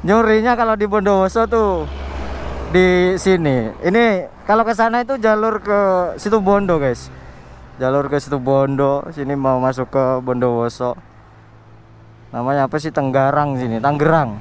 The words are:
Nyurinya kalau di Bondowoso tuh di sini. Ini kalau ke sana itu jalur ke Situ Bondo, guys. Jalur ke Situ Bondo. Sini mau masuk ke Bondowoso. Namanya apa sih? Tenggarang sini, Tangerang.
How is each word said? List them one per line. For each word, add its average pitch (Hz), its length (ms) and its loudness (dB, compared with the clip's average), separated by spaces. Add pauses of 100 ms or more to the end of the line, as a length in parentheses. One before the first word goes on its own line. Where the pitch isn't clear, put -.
Nyurinya 220 480 4
kalau 226 240 0
di 208 80 -2
Bondowoso 202 640 2
tuh 196 400 0 (800)
di 180 460 4
sini. 147 640 2
Ini 214 240 2 (400)
kalau 220 180 2
ke 220 140 0
sana 226 240 2
itu 247 160 -4
jalur 214 420 0
ke 202 220 0 (400)
Situ 208 180 0
Bondo, 196 380 2
guys. 135 320 -2 (720)
Jalur 139 260 0
ke 143 140 0
Situ 143 160 -6
Bondo. 139 760 0
Sini 143 220 -6
mau 131 260 0
masuk 127 300 -2
ke 135 160 0 (160)
Bondowoso. 123 720 -2 (1400)
Namanya 131 380 -2
apa - 80 -6
sih? 151 160 -6
Tenggarang 139 640 0
sini, 117 240 -4
Tangerang. 143 600 0